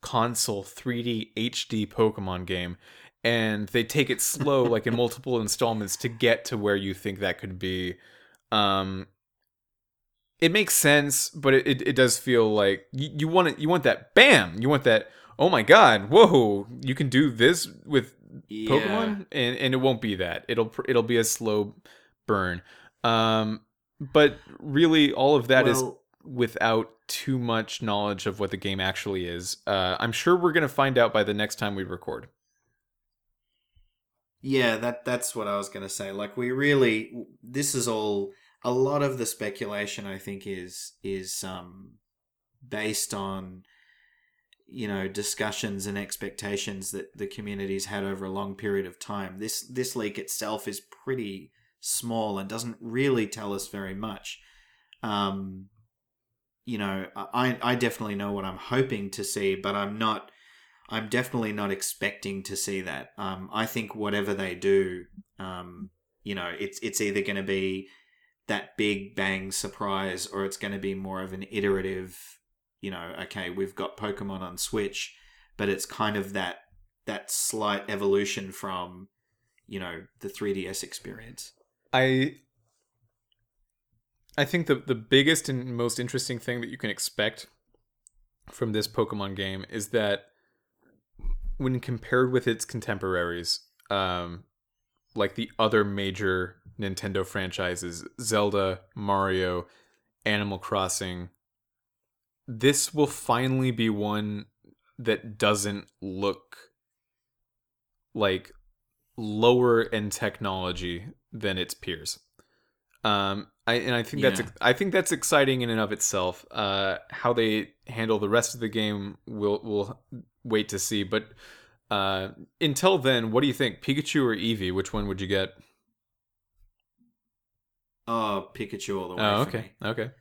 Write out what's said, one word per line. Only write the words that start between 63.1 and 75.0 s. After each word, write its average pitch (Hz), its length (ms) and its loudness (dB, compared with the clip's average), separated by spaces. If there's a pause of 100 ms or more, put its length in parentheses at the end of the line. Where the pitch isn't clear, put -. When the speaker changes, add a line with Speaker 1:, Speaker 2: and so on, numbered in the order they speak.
Speaker 2:
Um, 95 340 -8
I 110 140 -2
think 110 280 -8
whatever 104 380 -2
they 95 220 -4
do, 92 500 2 (340)
um, 90 520 -12 (320)
you 101 120 -8
know, 87 240 -4
it's, 101 240 -8
it's 110 200 -4
either 101 180 0
gonna 98 220 -2
be 95 460 -2 (580)
that - 320 -6
big 104 360 -2
bang 95 380 -2
surprise, 98 720 -4
or 98 200 -4
it's 95 100 -8
gonna 101 220 -8
be 98 160 -4
more 95 260 -8
of 95 140 -10
an 95 160 -10
iterative, 95 680 -2 (640)
you 98 100 -8
know, 87 240 -10 (100)
"Okay, 92 260 -8
we've 95 240 -4
got - 240 -8
Pokemon 101 420 -6
on 90 160 -12
Switch," - 580 -6 (440)